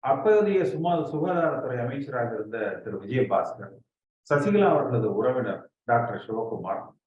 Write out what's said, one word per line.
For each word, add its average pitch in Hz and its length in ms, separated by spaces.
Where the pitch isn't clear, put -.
அப்போதைய 202 600
சுமா-, 165 480
சுகாதாரத்துறை 147 680
அமைச்சராக 123 540
இருந்த 110 240
திரு 101 140
விஜயபாஸ்கர், 101 760
சசிகலா 196 420
அவர்களது 117 460
உறவினர் 120 540
டாக்டர் 117 440
சிவகுமார் - 560